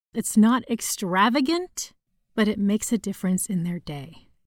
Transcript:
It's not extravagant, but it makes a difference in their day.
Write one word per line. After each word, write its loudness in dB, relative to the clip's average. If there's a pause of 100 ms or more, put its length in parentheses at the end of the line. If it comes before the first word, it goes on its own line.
(140)
It's -2
not 6
extravagant, 0 (420)
but 2
it -2
makes 0
a 2
difference -2
in -2
their -6
day. -14 (180)